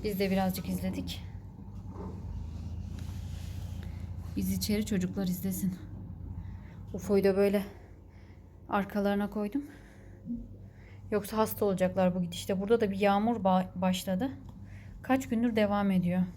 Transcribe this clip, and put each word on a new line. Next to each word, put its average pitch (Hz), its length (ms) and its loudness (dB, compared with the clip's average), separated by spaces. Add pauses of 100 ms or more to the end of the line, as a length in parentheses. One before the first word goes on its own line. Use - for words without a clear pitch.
Biz 208 160 -2
de 196 120 2
birazcık 190 380 2
izledik. - 540 -4 (3000)
Biz 190 220 0
içeri, 214 280 2
çocuklar 185 420 0
izlesin. 185 460 0 (1200)
Ufo'yu 196 300 4
da 196 140 6
böyle 202 260 4 (1040)
arkalarına 202 600 2
koydum. 214 340 -2 (1500)
Yoksa 208 260 0
hasta 214 280 2
olacaklar 185 500 4
bu 185 60 2
gidişte. 185 400 0
Burada 226 200 4
da 202 100 4
bir 196 80 -2
yağmur 208 360 6
ba-, 185 400 4
başladı. 185 540 2 (720)
Kaç 262 280 2
gündür 233 260 2
devam 202 360 4
ediyor. 180 300 4 (160)